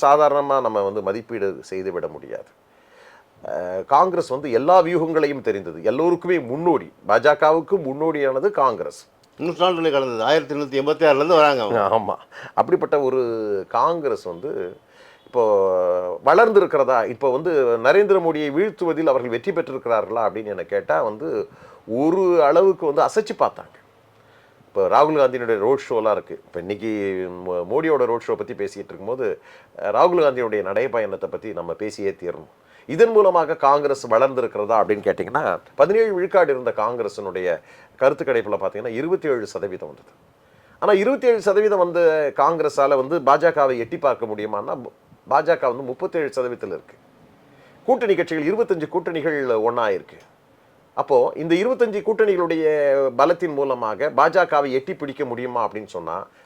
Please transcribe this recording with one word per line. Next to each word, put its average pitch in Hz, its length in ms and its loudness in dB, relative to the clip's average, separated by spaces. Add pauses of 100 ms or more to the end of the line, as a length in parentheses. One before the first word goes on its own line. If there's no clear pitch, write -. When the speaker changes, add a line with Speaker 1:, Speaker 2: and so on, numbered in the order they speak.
Speaker 1:
சாதாரணமா 143 600 4
நம்ம 110 200 0
வந்து 101 200 -2
மதிப்பீடு 98 600 -4
செய்து 95 300 -8
விட 85 160 -4
முடியாது. 71 420 -14 (1000)
அஹ், 90 380 -6
காங்கிரஸ் 170 420 2
வந்து 135 240 -6
எல்லா 151 300 4
வியூகங்களையும் 160 600 0
தெரிந்தது, 87 420 -6
எல்லோருக்குமே 170 560 0
முன்னோடி, 131 520 -2 (160)
பாஜகவுக்கு 147 720 2
முன்னோடியானது 147 720 -2
காங்கிரஸ். 110 560 -2 (320)
Speaker 2:
நூற்றாண்டுகளை 165 520 0
கடந்தது, 127 320 -2
ஆயிரத்தி 147 320 2
எண்ணூத்தி 139 280 -2
எண்பத்தி 151 220 0
ஆறுல 147 100 6
இருந்து 156 200 2
வராங்க 147 260 4
அவங்க. 107 200 0 (140)
Speaker 1:
ஆமா, 101 200 -2 (380)
அப்படிப்பட்ட 156 480 0
ஒரு 131 200 0 (460)
காங்கிரஸ் 139 560 -2
வந்து 92 540 -10 (480)
இப்போ 120 180 0 (840)
வளர்ந்திருக்கிறதா, 151 840 4
இப்போ 127 220 -2
வந்து 135 520 0
நரேந்திர 196 360 4
மோடியை 151 320 -2
வீழ்த்துவதில் 160 560 -2
அவர்கள் 127 220 0
வெற்றி 117 220 -4
பெற்றிருக்கிறார்களா 117 760 -2
அப்படின்னு 104 200 -6
என்னை 92 200 -8
கேட்டா 131 380 -2
வந்து 110 440 -6 (400)
ஒரு 165 560 2
அளவுக்கு 170 420 4
வந்து 147 160 0
அசைச்சு 214 380 -2
பார்த்தாங்க. - 360 -2 (920)
இப்போ 95 200 0
ராகுல் 143 320 4
காந்தியினுடைய 123 380 0
ரோட் 127 320 0
ஷோலாம் 110 220 0
இருக்கு. 87 340 -6
இப்போ - 140 -12
இன்னைக்கு 101 320 -6 (540)
மோ-, 90 180 -4
மோடியோட 139 420 0
ரோட் 117 220 -2
ஷோ 113 80 -2
பத்தி 104 180 -8
பேசிக்கிட்டு 101 360 -10
இருக்கும்போது, 104 500 -6 (400)
அஹ், 101 120 -4
ராகுல் 165 320 2
காந்தியினுடைய 120 400 0
நடைபயணத்தை 101 640 -4
பத்தி 98 240 -10
நம்ம 85 200 -8
பேசியே 104 360 -8
தீரணும். 82 420 -10 (360)
இதன் 214 240 2
மூலமாக 175 440 4
காங்கிரஸ் 139 520 2
வளர்ந்திருக்கிறதா 113 720 0
அப்படின்னு 104 260 0
கேட்டிங்கன்னா, 101 560 -2 (160)
பதினேழு 208 380 2
விழுக்காடு 180 380 2
இருந்த 123 240 -4
காங்கிரஸினுடைய 101 840 -4 (340)
கருத்து 139 300 0
கணிப்புல 107 360 0
பார்த்தீங்கன்னா, 101 260 -6
இருபத்தி 156 400 -4
ஏழு 120 200 -2
சதவீதம் 92 400 -8
வந்தது. - 240 -20 (680)
ஆனா, 202 120 2
இருபத்தி 240 360 2
ஏழு 226 140 2
சதவீதம் 202 380 2
வந்த 160 560 2
காங்கிரஸால 143 720 2
வந்து 165 120 0
பாஜகவை 143 580 4
எட்டி 117 200 -6
பார்க்க 131 280 -2
முடியுமான்னா, 107 560 -6 (480)
பாஜக 147 320 2
வந்து 127 220 -2
முப்பத்தேழு 151 520 -6
சதவீதத்துல 117 420 -6
இருக்கு. - 180 -20 (920)
கூட்டணி 214 300 2
கட்சிகள், 160 380 -2
இருபத்தஞ்சு 190 360 -2
கூட்டணிகள் 151 720 -2
ஒண்ணா 117 280 0
இருக்கு. 87 280 -6 (800)
அப்போ 131 400 2
இந்த 165 200 0
இருபத்தஞ்சு 214 460 0
கூட்டணிகளுடைய 180 640 0 (500)
பலத்தின் 160 380 2
மூலமாக 135 640 -2
பாஜகவை 151 540 4
எட்டி 135 240 -4
பிடிக்க 143 300 -8
முடியுமா 120 420 -4
அப்படின்னு 101 180 -12
சொன்னா, 87 420 -10 (180)